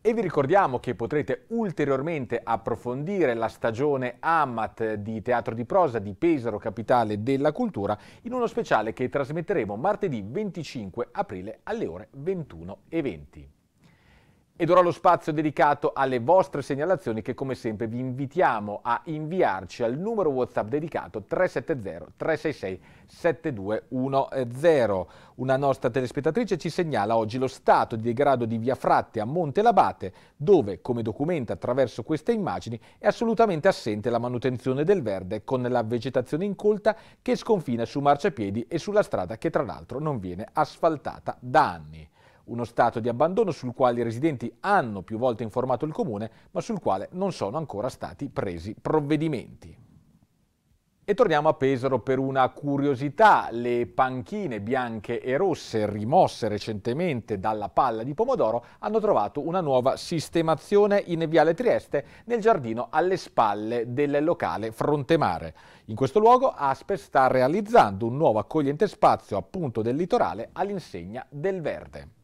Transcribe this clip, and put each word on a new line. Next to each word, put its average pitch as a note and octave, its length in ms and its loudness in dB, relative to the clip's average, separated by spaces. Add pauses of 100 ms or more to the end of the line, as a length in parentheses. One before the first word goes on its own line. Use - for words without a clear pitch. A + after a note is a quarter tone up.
E A3+ 140 2
vi A3+ 60 -2
ricordiamo D3+ 580 2
che A#2+ 160 -4
potrete B2+ 540 -4
ulteriormente D3 920 -2
approfondire B2 920 -2
la A2+ 140 -2
stagione B2+ 720 -2
Amat A#2 760 -2
di G#2+ 260 -6
Teatro A2+ 340 -2
di A#2 100 -6
Prosa E3 340 2
di G2+ 160 -6
Pesaro, B2 420 0
capitale G#2+ 680 0
della C3+ 280 2
cultura, A2 480 -2 (240)
in A#3 100 -10
uno B3 140 -2
speciale A2+ 460 0
che B2+ 160 -4
trasmetteremo C#3 680 -2
martedì D3+ 500 -2
venticinque C#3+ 840 -8
aprile G2+ 540 -8
alle G#3+ 220 -6
ore F2+ 260 -10
ventuno E3 760 -8
e E3 140 -4
venti. D2 480 -10 (1080)
Ed D#3+ 100 2
ora F3+ 100 8
lo F3 100 6
spazio E3 400 2
dedicato D3+ 640 2
alle C3 240 0
vostre D#3+ 440 2
segnalazioni C#3 600 -2
che, B2+ 100 -8
come C3 220 -6
sempre, A2+ 320 -6
vi A#2 140 -6
invitiamo B2+ 840 -2
a A#2 220 -2
inviarci D3+ 800 -2
al A#2+ 120 -2
numero G3 340 -2
WhatsApp B2 360 -2
dedicato A#2 560 -6
tre - 240 -2
sette E3 340 -4
zero E2+ 360 -12
tre D3+ 200 -2
sei D#3 160 -4
sei F#2+ 280 -8 (260)
sette - 460 -2
due G2+ 380 -4
uno C3 380 0 (280)
zero. A#2+ 520 4 (280)
Una C3 200 0
nostra D3+ 340 2
telespettatrice D3 680 -2
ci E3 120 -4
segnala A2+ 460 0
oggi A2+ 220 0
lo C3 80 0
stato C3 480 2
di A2+ 80 -6
degrado A#2+ 440 2
di A2+ 120 -2
via A#2+ 160 0
Fratte C3+ 460 0
a G#2+ 40 -2
Monte D3+ 380 0
Labate, B2 500 2 (240)
dove, C#3+ 440 4
come A#2 220 -4
documenta C3+ 500 -2
attraverso A#2+ 500 -2
queste D#3 300 -2
immagini, A#2 480 -4 (180)
è - 80 -2
assolutamente G#3 600 2
assente A2 420 0
la A#2 80 2
manutenzione B2+ 640 -2
del F3+ 200 2
verde, G2 420 -4
con C3 180 -2
la B2 220 0
vegetazione B2 600 -2
incolta G#3 520 0 (260)
che B3 140 0
sconfina C3+ 480 0
su C#3 160 -6
marciapiedi A#2+ 680 2
e E3+ 120 -4
sulla G3+ 260 2
strada F#2+ 340 -4
che, E3 120 -2
tra D#3+ 120 0
l'altro, G#2 380 -8
non D3+ 180 -2
viene F#2 340 -8
asfaltata - 840 -2
da B2+ 320 2
anni. D#2 400 -14 (380)
Uno A#2+ 160 -4
stato A#2+ 340 2
di A#2 120 -2
abbandono F3+ 400 0
sul B2+ 240 -8
quale B2 260 2
i - 20 0
residenti A#2+ 480 -2 (100)
hanno C#3 420 0
più A2 160 -8
volte A#2+ 240 0
informato B2 420 -2
il D#3 80 -6
comune, A2+ 380 -4 (220)
ma F3+ 100 -4
sul G#3+ 180 -6
quale G2 320 -2
non F#3 180 -4
sono A#2 280 -4
ancora B2+ 320 -6
stati - 400 -10
presi F#2 500 -6
provvedimenti. D3+ 960 -2 (1300)
E G3+ 80 0
torniamo D#3 380 4
a - 20 2
Pesaro C3+ 460 2
per C3 200 0
una C3+ 300 2
curiosità. C#3 1000 2
Le A#2+ 360 0
panchine C3 760 -4
bianche A#2 580 -4
e B2+ 160 -2
rosse C3+ 540 -2
rimosse A#2 580 0
recentemente A#2 880 -4
dalla G#2+ 300 -4
palla A#2 340 0
di C#3+ 120 -6
pomodoro C#3+ 500 0 (140)
hanno G#3+ 200 -2
trovato D3 480 0
una F3 140 -2
nuova C3 380 2
sistemazione F3 1040 2
in E3 240 -2
Viale D#3+ 240 6
Trieste, D3+ 500 0 (220)
nel A#3 160 -2
giardino B2+ 480 2
alle F3+ 300 2
spalle A2+ 760 0
del C#3+ 320 2
locale A2 480 -2
Frontemare. B2+ 800 0 (340)
In A2 80 -8
questo C3 220 2
luogo B3 300 6
Aspe C#3 480 -2
sta C#3 300 4
realizzando B2+ 800 4
un A#2+ 100 -2
nuovo C3+ 220 4
accogliente D3 480 0
spazio, A#2 500 2
appunto, A#2+ 460 -4
del A#2+ 140 0
litorale D3 560 -2
all'insegna B2+ 760 -8
del F3+ 320 -6
verde. D2+ 480 -10 (160)